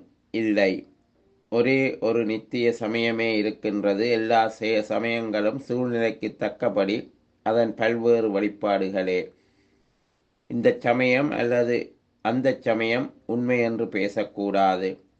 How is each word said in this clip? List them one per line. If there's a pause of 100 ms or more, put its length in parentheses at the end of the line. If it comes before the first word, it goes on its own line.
(300)
இல்லை. (800)
ஒரே
ஒரு
நித்திய
சமயமே
இருக்கின்றது.
எல்லா
சே-,
சமயங்களும்
சூழ்நிலைக்கு
தக்கபடி (500)
அதன்
பல்வேறு
வெளிப்பாடுகளே. (1300)
இந்த
சமயம்
அல்லது (480)
அந்த
சமயம் (120)
உண்மை
என்று
பேசக்கூடாது. (320)